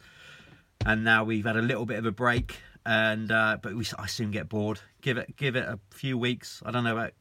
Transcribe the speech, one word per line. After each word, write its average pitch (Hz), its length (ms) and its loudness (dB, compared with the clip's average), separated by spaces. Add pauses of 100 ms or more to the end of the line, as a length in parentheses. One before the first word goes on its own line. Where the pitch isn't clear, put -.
(880)
And 110 160 4
now 113 220 6
we've 110 200 0
had 110 120 2
a 113 60 2
little 120 240 0
bit 104 120 -4
of 113 80 -2
a 110 60 0
break, 120 440 0 (300)
and, 110 460 2
uh, 110 280 4
but 101 140 -8
we, 113 100 -4 (140)
I 98 80 -8
soon 104 240 -4
get 101 180 -4
bored. 107 300 -2 (220)
Give 123 180 -2
it, - 180 -10
give 131 200 -2
it 120 80 -2
a 104 160 -8 (100)
few 131 260 -4
weeks. 123 480 -4
I 107 60 -8
don't 120 140 0
know 113 80 0
about 110 280 -4